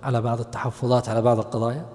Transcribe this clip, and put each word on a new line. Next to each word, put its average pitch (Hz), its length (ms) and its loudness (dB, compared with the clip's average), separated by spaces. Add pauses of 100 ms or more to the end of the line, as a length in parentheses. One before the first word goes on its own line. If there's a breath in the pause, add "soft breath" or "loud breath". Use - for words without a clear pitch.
على 127 180 0
بعض 117 180 0
التحفظات 120 680 0
على 113 120 2
بعض 117 180 4
القضايا. 117 560 -2